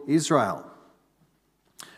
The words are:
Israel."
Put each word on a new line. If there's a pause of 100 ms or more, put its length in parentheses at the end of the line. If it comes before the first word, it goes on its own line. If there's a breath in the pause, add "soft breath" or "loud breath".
Israel." (1300 loud breath)